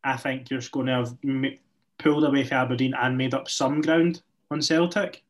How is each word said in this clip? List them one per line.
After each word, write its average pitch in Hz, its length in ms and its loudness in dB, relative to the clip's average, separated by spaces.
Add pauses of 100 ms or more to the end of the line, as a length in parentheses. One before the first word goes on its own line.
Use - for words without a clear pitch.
I 131 120 0
think 131 340 -6
you're 131 100 -2
just - 120 -12
gonna 131 240 0
have 120 280 -2
m-, 135 340 -2 (400)
pulled 151 260 2
away 139 200 4
from 127 140 0
Aberdeen 127 360 0
and 127 240 0
made 131 160 0
up 135 140 -4
some 143 320 0
ground 165 420 2 (280)
on 147 120 -2
Celtic. 175 680 0